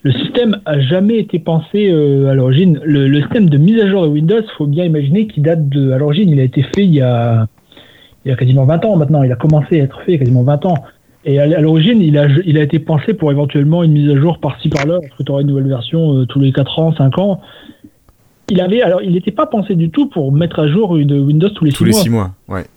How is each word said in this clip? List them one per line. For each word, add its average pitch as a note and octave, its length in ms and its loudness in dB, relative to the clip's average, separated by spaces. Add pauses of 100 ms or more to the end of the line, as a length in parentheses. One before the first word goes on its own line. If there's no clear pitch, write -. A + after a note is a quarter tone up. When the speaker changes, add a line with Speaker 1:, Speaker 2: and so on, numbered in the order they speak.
Speaker 1:
le C#3 100 0
système - 520 -2
a D3 160 -2
jamais F#3 380 0
été G3 200 -4
pensé, E3+ 520 -2
euh, C#3 400 2
à C3+ 40 2
l'origine. C3+ 500 2
Le, C#3+ 240 2
le D3 120 2
système F#3 300 0
de C#3 80 2
mise G#3+ 220 4
à G3+ 100 2
jour G3 120 0
de D#3 60 2
Windows, D#3+ 340 0 (140)
faut D3+ 100 -4
bien D3+ 180 -2
imaginer D#3+ 420 0
qu'il D3+ 160 -6
date D#3 260 0
de, C#3 220 0
à C3 80 0
l'origine, D3+ 320 0
il C#3+ 100 2
a C3 40 2
été C3 180 0
fait G3+ 220 -2
il E3+ 100 2
y C3+ 80 2
a, A#2 460 0 (760)
il C#3 60 -4
y - 20 0
a B2 40 -2
quasiment C3 280 2
vingt D#3+ 200 0
ans G#3 120 0
maintenant. D3 260 2
Il B2 100 0
a A#2 40 -4
commencé D3+ 440 0
à C#3 40 2
être - 180 -8
fait F#3 100 -2
il - 20 2
y - 20 0
a - 40 -2
quasiment B2 240 2
vingt C#3+ 220 0
ans. F3 100 0 (480)
Et C#3 160 0
à, C#3+ 40 2
à D#3+ 160 2
l'origine, D#3+ 420 2
il D3 160 2
a, C#3+ 100 2 (160)
il D#3 140 2
a D3+ 40 2
été D3+ 160 -2
pensé D3+ 360 -2
pour D3+ 180 -2
éventuellement D3 500 0
une D#3+ 100 2
mise D3 180 2
à C#3 100 2
jour E3 180 0
par-ci D3 300 -6
par-là, D#3 320 -2
parce C#3+ 140 -18
que - 80 -10
t'auras C#3 180 -4
une C#3+ 80 -2
nouvelle C3+ 200 -2
version, C3+ 500 -2
euh, B2+ 80 0
tous C#3 120 -4
les C3+ 140 2
quatre C#3 260 -2
ans, D#3+ 160 0
cinq C3+ 240 0
ans. G3 220 -2 (1120)
Il F3+ 100 0
avait, G3+ 220 0
alors, F3+ 180 0
il F#3 120 -2
n'était F#3 180 -2
pas D#4 160 -2
pensé G3+ 280 -4
du E3 140 0
tout C#4+ 180 -2
pour C#3+ 240 -4
mettre E3 280 0
à D3+ 100 0
jour F3 300 0
une C#3+ 160 0
Windows D3+ 340 0
tous G3+ 160 -4
les C#3+ 80 2
Speaker 2:
Tous - 60 -6
Speaker 1:
six E3+ 60 0
Speaker 2:
les F#3 80 4
Speaker 1:
mois. G#3+ 100 2
Speaker 2:
six A2+ 80 -2
mois, G2+ 200 -2 (180)
ouais. F#2+ 180 -8 (100)